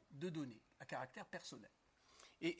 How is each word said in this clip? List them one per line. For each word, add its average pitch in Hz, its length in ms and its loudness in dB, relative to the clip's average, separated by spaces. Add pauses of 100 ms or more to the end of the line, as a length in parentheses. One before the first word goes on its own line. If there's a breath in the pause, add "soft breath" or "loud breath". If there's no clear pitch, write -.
(120)
de 151 160 0
données 143 340 0 (160)
à 127 80 -10
caractère 135 400 -2
personnel. - 440 -6 (680 loud breath)
Et 165 200 6